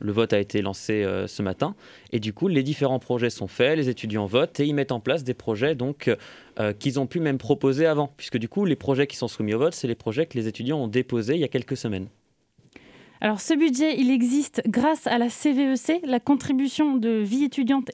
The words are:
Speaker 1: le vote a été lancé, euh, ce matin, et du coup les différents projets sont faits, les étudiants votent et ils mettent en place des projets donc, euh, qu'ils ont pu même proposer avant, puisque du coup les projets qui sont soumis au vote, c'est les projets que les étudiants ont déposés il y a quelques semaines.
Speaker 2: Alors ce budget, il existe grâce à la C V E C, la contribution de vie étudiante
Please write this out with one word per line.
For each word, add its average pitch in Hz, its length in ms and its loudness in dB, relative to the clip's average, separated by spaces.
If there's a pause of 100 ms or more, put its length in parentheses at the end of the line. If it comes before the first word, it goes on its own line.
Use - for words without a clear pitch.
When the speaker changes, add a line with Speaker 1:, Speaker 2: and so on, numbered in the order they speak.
Speaker 1:
le 104 120 -2
vote 113 200 2
a 104 60 4
été 101 240 0
lancé, 101 400 -2
euh, 95 240 -2
ce - 160 -8
matin, 120 320 -2 (380)
et 117 80 -2
du 107 120 -4
coup 165 140 -2
les 156 160 2
différents 131 380 -2
projets 120 300 -2
sont 98 180 -8
faits, 143 280 2
les 139 120 0
étudiants 107 380 -4
votent 131 340 0
et 143 40 2
ils 147 100 0
mettent 139 180 -2
en 117 80 -4
place 139 240 -2
des 123 100 -4
projets 117 400 -2
donc, 131 340 -4 (520)
euh, 107 120 0
qu'ils 127 280 -2
ont 131 60 0
pu 175 120 -6
même 143 200 0
proposer 143 480 2
avant, 147 300 0
puisque - 220 -6
du 113 100 -2
coup 202 160 -2
les 160 120 2
projets 139 320 0
qui - 80 -16
sont 123 100 -4
soumis 107 280 -2
au 113 40 0
vote, 160 160 0
c'est - 140 -4
les 117 80 -2
projets 120 300 -2
que 131 120 -6
les 110 80 -2
étudiants 123 320 -4
ont 120 100 -4
déposés 123 460 0
il 175 60 0
y 147 40 0
a 127 40 -2
quelques 127 280 -4
semaines. 101 320 -6 (1120)
Speaker 2:
Alors 214 200 0
ce - 140 0
budget, 294 440 2
il 254 120 4
existe 254 560 2
grâce 262 400 2
à 240 120 2
la 233 120 0
C 294 220 0
V 269 200 2
E 262 40 2
C, 320 280 0
la 247 160 0
contribution 277 760 2
de 226 120 2
vie 220 360 2
étudiante 269 480 0